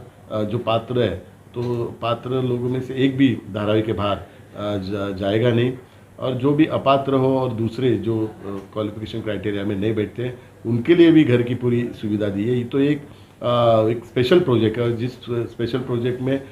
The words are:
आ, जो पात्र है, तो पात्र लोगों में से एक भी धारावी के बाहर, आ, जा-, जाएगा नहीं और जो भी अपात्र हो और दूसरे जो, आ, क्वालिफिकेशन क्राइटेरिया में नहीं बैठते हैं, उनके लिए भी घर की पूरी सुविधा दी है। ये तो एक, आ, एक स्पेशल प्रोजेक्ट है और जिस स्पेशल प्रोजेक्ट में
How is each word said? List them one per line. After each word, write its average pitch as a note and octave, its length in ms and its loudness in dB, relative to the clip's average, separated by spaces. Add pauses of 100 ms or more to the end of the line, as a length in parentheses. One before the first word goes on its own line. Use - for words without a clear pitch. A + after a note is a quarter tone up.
(320)
आ, G#2+ 120 -2
जो G#2 140 -4
पात्र A#2 440 -2
है, G2 140 0 (400)
तो B2 60 -6 (400)
पात्र A#2 280 -4
लोगों B2+ 400 -2
में B2+ 120 -2
से C3 120 -10
एक C3+ 240 2
भी B2+ 200 4 (160)
धारावी G#2+ 280 0
के A2 120 -2
बाहर, G2+ 240 -2
आ, F2 40 -12 (380)
जा-, G2+ 580 -6
जाएगा G#2+ 340 2
नहीं A#2+ 220 2 (460)
और C3 140 -4
जो B2+ 200 0
भी D#3 120 4
अपात्र C3+ 480 2
हो C3 260 2
और B2+ 100 0
दूसरे A2+ 480 0
जो, A2 280 -2
आ, - 20 -2 (460)
क्वालिफिकेशन G#2+ 480 -6
क्राइटेरिया G2+ 420 -4
में G#2 120 -2
नहीं G#2 200 0
बैठते G#2+ 280 -4
हैं, B2+ 160 -8 (260)
उनके A#2+ 300 2
लिए E3+ 160 8
भी D#3 120 8
घर A#2+ 180 4
की A#2+ 140 -2
पूरी A#2+ 340 0 (120)
सुविधा G#2 280 -2
दी G2+ 140 -2
है। B2 140 0
ये A#2+ 60 -2
तो B2+ 160 -2
एक, C#3+ 180 2
आ, A#2 920 0
एक A2+ 160 -4
स्पेशल C3 340 4
प्रोजेक्ट A2+ 380 2
है A#2+ 60 -2
और A#2+ 80 0
जिस A2+ 200 -6 (180)
स्पेशल A#2 500 -4
प्रोजेक्ट B2 420 -4
में C3+ 300 -2